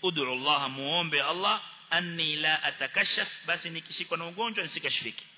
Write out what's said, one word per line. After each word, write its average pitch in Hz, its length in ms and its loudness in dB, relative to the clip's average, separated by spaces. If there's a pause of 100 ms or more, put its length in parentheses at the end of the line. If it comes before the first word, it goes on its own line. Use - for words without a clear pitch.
"Ud'u 151 300 2
Allah, 135 380 2
muombe 147 520 0
Allah, 185 400 2 (280)
anni 165 460 0
la 156 280 2
atakashaf", 185 640 2 (180)
basi 170 240 -2
nikishikwa 165 480 -4
na 165 80 -4
ugonjwa 202 380 -2
nisikashifiki. - 640 -4 (120)